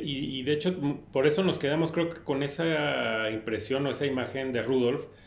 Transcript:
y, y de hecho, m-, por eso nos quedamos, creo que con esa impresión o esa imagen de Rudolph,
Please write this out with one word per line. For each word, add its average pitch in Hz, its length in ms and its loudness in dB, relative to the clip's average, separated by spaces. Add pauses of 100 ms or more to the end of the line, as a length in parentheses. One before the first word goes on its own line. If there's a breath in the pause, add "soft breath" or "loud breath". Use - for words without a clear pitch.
y, 135 360 -4
y 127 40 -6
de 135 80 0
hecho, 151 180 0
m-, 143 300 -2 (140)
por 139 140 4
eso 151 160 4
nos 180 160 2
quedamos, 160 340 2
creo 165 160 0
que - 140 -12
con 139 200 -2
esa 139 840 0
impresión 110 580 -2
o 135 40 0
esa 143 140 -2
imagen 131 460 -2
de 120 120 0
Rudolph, 127 420 2 (220 loud breath)